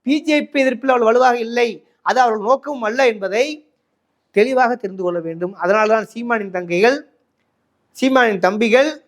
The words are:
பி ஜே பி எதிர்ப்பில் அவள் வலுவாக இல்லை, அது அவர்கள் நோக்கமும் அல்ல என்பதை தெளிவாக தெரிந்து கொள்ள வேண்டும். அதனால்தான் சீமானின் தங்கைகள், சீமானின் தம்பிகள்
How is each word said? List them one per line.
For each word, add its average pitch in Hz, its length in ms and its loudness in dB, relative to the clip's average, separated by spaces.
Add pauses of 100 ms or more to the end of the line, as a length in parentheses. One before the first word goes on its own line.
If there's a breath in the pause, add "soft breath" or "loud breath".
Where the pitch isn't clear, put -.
பி 294 200 0
ஜே 294 240 0
பி 277 180 0
எதிர்ப்பில் 262 240 0
அவள் 247 140 4
வலுவாக 240 360 4
இல்லை, 233 480 -4 (160)
அது 208 180 0
அவர்கள் 220 260 2
நோக்கமும் 269 360 -2
அல்ல 240 260 0
என்பதை 220 600 -4 (640)
தெளிவாக 247 440 2
தெரிந்து 190 280 -10
கொள்ள 175 160 -4
வேண்டும். 170 360 -8
அதனால்தான் 214 580 2
சீமானின் 226 380 -4
தங்கைகள், 180 560 0 (920)
சீமானின் 247 380 0
தம்பிகள் 226 580 0 (100)